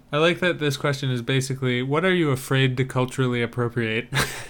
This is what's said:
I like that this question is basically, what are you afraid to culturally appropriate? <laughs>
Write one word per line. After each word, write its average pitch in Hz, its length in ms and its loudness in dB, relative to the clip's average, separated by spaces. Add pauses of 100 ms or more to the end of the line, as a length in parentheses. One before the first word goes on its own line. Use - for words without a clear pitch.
I 147 100 0
like 165 200 2
that 170 200 0
this 143 180 0
question 139 340 -2
is 123 100 -2
basically, 131 600 0
what 147 220 0
are 185 80 4
you 170 180 4
afraid 131 460 2
to 131 80 2
culturally 127 560 0
appropriate? 117 680 -2
<laughs> 135 60 -2 (320)